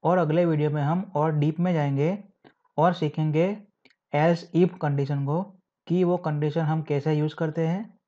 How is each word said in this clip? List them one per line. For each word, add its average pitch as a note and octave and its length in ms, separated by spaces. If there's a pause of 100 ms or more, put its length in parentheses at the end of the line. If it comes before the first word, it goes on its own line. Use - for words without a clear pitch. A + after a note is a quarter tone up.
और E3+ 140
अगले E3+ 280
वीडियो D3+ 260
में D3 100
हम E3 340
और D3+ 180
डीप D3+ 260
में F3+ 140
जाएंगे D3 440 (600)
और E3+ 160
सीखेंगे D#3 520 (680)
else E3 300 (120)
if F3 260
कंडीशन C#3+ 440
को, D3+ 160 (460)
कि F3+ 160
वो F3 160
कंडीशन D3+ 420
हम D#3+ 220
कैसे D3 300
यूज़ D3+ 220
करते D#3+ 320
हैं। F#3+ 400